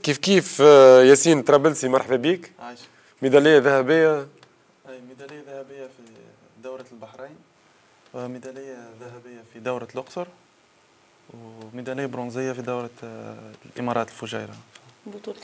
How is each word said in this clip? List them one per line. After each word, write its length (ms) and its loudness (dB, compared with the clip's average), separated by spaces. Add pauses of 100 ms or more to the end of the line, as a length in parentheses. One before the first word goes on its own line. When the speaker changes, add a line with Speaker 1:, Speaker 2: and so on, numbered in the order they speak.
Speaker 1:
كيف 140 -4
كيف، 440 -2
آه، 420 8
ياسين 380 4
طرابلسي، 460 0
مرحبا 280 -2
بيك. 440 -6
Speaker 2:
عايشك. 240 -20 (380)
Speaker 1:
ميدالية 360 4
ذهبية. 600 0
Speaker 2:
أي، 800 -20 (100)
ميدالية 380 -20
ذهبية 380 -20
في 180 -20 (600)
دورة 280 -18
البحرين، 440 -20 (760)
وميدالية 640 -18 (240)
ذهبية 420 -20 (100)
في 60 -20
دورة 340 -10
الأقصر، 320 -14 (1500)
وميدالية 320 -12
برونزية 460 -10
في 100 -14
دورة، 280 -10 (140)
آه، 320 -20 (400)
الإمارات 320 -8
الفجيرة. 480 -16 (500)
Speaker 3:
بطولة 380 -18